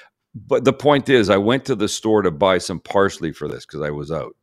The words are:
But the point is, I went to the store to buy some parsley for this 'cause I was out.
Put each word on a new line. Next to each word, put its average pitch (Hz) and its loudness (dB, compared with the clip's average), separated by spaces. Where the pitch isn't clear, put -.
But 113 -2
the 127 4
point 139 2
is, 113 4
I 98 4
went 117 0
to 135 -2
the 101 -2
store 107 0
to 90 0
buy 92 2
some 87 -6
parsley 95 -2
for 76 -10
this 64 -12
'cause 73 -10
I 76 -4
was 73 -10
out. 76 -8